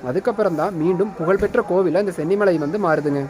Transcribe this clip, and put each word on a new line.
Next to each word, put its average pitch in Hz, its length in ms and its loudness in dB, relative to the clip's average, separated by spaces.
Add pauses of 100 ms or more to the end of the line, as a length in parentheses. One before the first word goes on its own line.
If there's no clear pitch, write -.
அதுக்கப்புறம் 196 500 0
தான் 170 220 -2
மீண்டும் 180 400 0
புகழ்பெற்ற 196 520 0
கோவிலா 180 300 2
இந்த 202 120 0
சென்னிமலை 175 460 2
வந்து 156 220 -2
மாறுதுங்க. 151 500 0